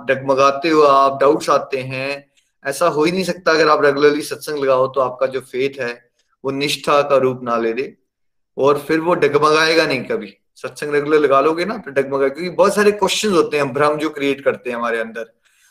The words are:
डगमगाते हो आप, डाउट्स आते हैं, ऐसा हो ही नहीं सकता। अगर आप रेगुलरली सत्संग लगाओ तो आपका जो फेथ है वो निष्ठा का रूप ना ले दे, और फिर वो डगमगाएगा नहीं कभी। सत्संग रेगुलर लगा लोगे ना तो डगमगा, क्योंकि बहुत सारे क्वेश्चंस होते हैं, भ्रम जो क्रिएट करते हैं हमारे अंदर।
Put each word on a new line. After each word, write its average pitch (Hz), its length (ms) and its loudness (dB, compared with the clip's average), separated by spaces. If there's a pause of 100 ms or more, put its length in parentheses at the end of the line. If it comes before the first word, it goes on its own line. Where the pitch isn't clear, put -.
डगमगाते 135 600 0
हो 156 140 4
आप, 135 380 4
डाउट्स 151 300 2
आते 139 280 0
हैं, 135 480 -8 (380)
ऐसा 139 240 -2
हो 151 160 0
ही 170 80 0
नहीं 185 120 -2
सकता। 165 280 -2
अगर 156 160 4
आप 143 160 2
रेगुलरली 147 380 4
सत्संग 147 360 -10
लगाओ 135 300 2
तो 135 120 -4
आपका 127 280 -2
जो 127 140 -6
फेथ 135 380 -6
है 120 120 -6 (520)
वो 135 80 -4
निष्ठा 143 500 0
का 143 160 2
रूप 131 240 0
ना 117 140 -4
ले 117 160 -2
दे, 131 220 -6 (640)
और 143 220 2
फिर 160 220 -2
वो 170 160 0
डगमगाएगा 151 720 2
नहीं 135 180 -4
कभी। 104 300 -6 (220)
सत्संग 147 380 -10
रेगुलर 147 260 2
लगा 139 200 4
लोगे 160 240 0
ना 220 120 -8
तो 185 140 -14
डगमगा, 139 380 -2
क्योंकि 165 220 -8
बहुत 180 240 2
सारे 208 180 4
क्वेश्चंस 208 400 -2
होते 151 240 2
हैं, 139 160 -2
भ्रम 147 260 0
जो 156 120 -4
क्रिएट 139 340 -4
करते 123 260 -2
हैं 120 60 -6
हमारे 117 240 -4
अंदर। 113 320 -10 (380)